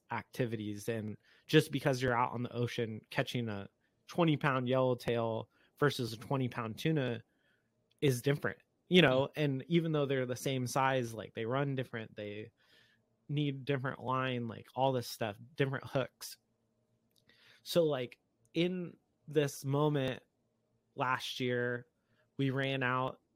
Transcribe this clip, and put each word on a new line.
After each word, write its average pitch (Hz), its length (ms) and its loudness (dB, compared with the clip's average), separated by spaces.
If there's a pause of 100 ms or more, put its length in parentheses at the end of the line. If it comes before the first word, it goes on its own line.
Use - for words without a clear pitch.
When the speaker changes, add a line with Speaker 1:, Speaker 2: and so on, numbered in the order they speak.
(120)
Speaker 1:
activities. 110 800 -4
And 107 280 -4 (300)
just 156 240 6
because 135 300 0
you're 123 160 2
out 123 160 2
on 120 100 -4
the - 100 -6
ocean 117 480 -4 (100)
catching 123 380 -2
a 101 200 -8 (380)
twenty 160 300 2
pound 131 320 0
yellowtail 117 800 0 (300)
versus 123 340 0
a 107 40 -10
twenty 131 320 -2
pound 113 300 -6
tuna 127 440 0 (800)
is 127 200 2
different, 143 380 0 (300)
you 180 120 10
know? 135 280 6
Speaker 2:
Mm-hmm. - 80 -10
Speaker 1:
And 139 320 0
even 165 240 2
though 147 120 2
they're 131 220 0
the 123 80 -4
same 131 320 -2
size, 131 460 2
like, 101 220 -12
they 113 100 -4
run 139 300 0
different, 120 400 -8
they 104 360 -10 (800)
need 143 360 -2
different 135 380 -4
line, 127 440 -2
like, 104 280 -10
all 135 180 4
this 120 140 -2
stuff, 107 300 -6 (180)
different 135 320 -2
hooks. - 500 -4 (1300)
So, 175 200 2
like, 131 360 -2 (340)
in 180 440 -2 (300)
this 147 380 0
moment 139 560 2 (760)
last 127 440 -2
year, 123 480 -2 (500)
we 139 140 0
ran 135 320 -2
out, 127 360 0 (160)